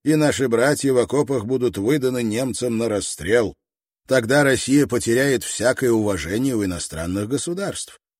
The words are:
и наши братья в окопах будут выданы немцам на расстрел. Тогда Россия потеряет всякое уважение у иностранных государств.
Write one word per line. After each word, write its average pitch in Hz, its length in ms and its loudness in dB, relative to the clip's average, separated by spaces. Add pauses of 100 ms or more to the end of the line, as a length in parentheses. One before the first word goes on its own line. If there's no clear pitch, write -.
и 151 100 2
наши 143 340 2
братья 135 440 2
в 123 60 2
окопах 127 480 0
будут 123 320 0
выданы 127 440 0
немцам 117 560 -2
на 117 100 0
расстрел. 104 680 0 (520)
Тогда 131 380 4
Россия 135 420 2
потеряет 123 560 0
всякое 123 480 0
уважение 107 640 0
у 104 100 0
иностранных 90 640 -6
государств. 175 680 -6 (220)